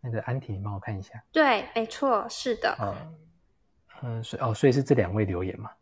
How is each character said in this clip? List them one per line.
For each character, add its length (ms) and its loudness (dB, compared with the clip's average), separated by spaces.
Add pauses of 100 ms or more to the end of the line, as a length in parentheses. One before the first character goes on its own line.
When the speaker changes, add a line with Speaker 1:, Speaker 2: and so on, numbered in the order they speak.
Speaker 1:
那 100 -6
个 120 -2
安 160 -2
婷， 180 -6
你 60 -6
帮 100 -4
我 60 -6
看 180 -6
一 60 -6
下。 200 -16 (100)
Speaker 2:
对， 320 4 (100)
没 120 0
错， 420 2
是 280 -2
的。 220 0
Speaker 1:
呃， 180 -2 (1040)
嗯， 200 -4
所 160 -10
以， 40 -2
哦， 120 0
所 140 6
以 40 8
是 100 4
这 120 6
两 180 2
位 120 2
留 180 -2
言 160 -4
嘛， 120 -10 (120)